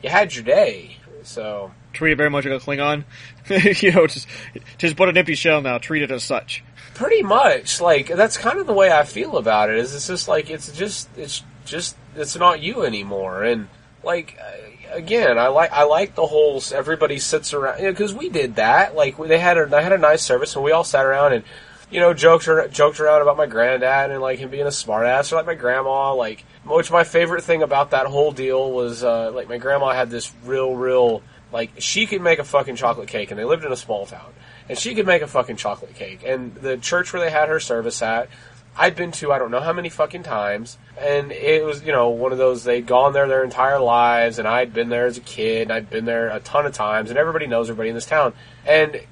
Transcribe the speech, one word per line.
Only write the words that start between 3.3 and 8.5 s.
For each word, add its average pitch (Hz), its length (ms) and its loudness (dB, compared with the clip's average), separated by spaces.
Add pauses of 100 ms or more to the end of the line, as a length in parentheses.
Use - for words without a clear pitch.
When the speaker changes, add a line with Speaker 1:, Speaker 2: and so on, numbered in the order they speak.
Speaker 2:
You 190 100 4
know, 165 140 6
just, - 220 -12 (500)
just 160 180 -2
put 180 120 4
an 170 80 0
empty 170 180 2
shell 156 260 2
now, 127 180 -2
treat 151 240 -4
it 135 80 -4
as 123 120 -6
such. - 400 -6 (320)
Speaker 1:
Pretty 415 280 2
much. 196 580 2
Like, 165 260 4
that's 190 300 2
kind 285 240 -2